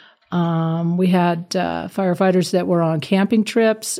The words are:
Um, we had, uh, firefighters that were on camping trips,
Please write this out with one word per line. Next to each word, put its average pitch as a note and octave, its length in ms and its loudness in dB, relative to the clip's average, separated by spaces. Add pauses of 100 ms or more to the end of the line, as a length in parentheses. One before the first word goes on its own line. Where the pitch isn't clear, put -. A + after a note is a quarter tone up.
(320)
Um, E3+ 680 -2
we F#3 100 2
had, F3 480 0
uh, F3 360 -4
firefighters F#3 600 0
that F3+ 160 0
were E3+ 160 2
on D#3+ 160 0
camping G3+ 440 0
trips, A3 560 0